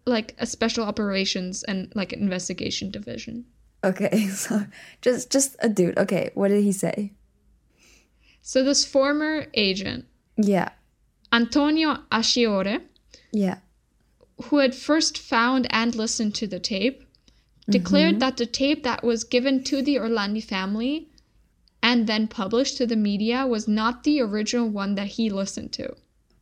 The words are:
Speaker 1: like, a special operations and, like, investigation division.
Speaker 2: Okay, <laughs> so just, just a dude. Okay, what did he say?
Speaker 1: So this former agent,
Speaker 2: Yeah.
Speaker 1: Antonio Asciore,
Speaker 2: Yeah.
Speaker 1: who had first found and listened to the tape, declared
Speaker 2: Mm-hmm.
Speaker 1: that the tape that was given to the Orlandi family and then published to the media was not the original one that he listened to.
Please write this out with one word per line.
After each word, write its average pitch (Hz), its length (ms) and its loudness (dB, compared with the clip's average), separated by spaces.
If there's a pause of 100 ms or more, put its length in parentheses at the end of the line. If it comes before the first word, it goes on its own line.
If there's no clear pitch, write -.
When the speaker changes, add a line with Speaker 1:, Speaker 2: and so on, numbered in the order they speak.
Speaker 1:
like, 226 320 -2
a 247 80 -4
special 226 380 -2
operations 196 800 -2
and, 190 300 -6
like, 196 180 -4
investigation 185 800 -4
division. 220 540 -12 (400)
Speaker 2:
Okay, 196 420 2
<laughs> - 20 -2
so 202 380 -4 (360)
just, - 280 0
just 269 300 2
a 233 80 2
dude. 196 300 2
Okay, 196 360 0
what 196 140 2
did 202 160 4
he 202 80 4
say? 202 400 -4 (1300)
Speaker 1:
So 269 220 0
this 277 200 2
former 294 680 0
agent, 196 520 -2 (300)
Speaker 2:
Yeah. 202 340 2 (600)
Speaker 1:
Antonio 285 640 2 (140)
Asciore, 220 680 0 (520)
Speaker 2:
Yeah. 196 260 0 (840)
Speaker 1:
who 294 140 2
had 262 160 4
first 302 440 0
found 247 520 2
and 233 240 0
listened 220 420 -2
to 226 100 -4
the 185 140 -8
tape, 208 420 -2 (640)
declared 190 460 6
Speaker 2:
Mm-hmm. 214 60 2
Speaker 1:
that 262 160 2
the 240 100 0
tape 294 380 0
that 233 180 -2
was 226 220 0
given 262 400 2
to 277 180 0
the 285 140 2
Orlandi 220 460 -2
family 220 640 -4 (720)
and 233 240 4
then 214 220 0
published 226 480 -2
to 247 100 0
the 226 100 -2
media 214 500 0
was 220 200 -2
not 220 380 0
the 294 160 4
original 214 480 0
one 202 260 -2
that 196 140 -4
he 226 220 -2
listened 196 420 -6
to. - 220 -8 (480)